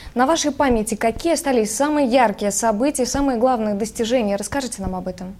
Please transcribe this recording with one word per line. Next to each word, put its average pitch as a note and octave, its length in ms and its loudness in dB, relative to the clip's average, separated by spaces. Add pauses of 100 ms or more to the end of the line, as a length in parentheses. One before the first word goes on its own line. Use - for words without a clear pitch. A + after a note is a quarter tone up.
(140)
на B3 120 4
вашей D4+ 260 2
памяти A#3+ 420 2
какие A3+ 380 0
остались B3+ 420 0
самые D4 320 2
яркие G#3+ 460 2
события, A#3 540 0
самые C4+ 320 0
главные A3 360 2
достижения? A3 640 0
Расскажите A3 460 -6
нам F#3 120 -4
об F#3 140 -8
этом. F#3 320 -10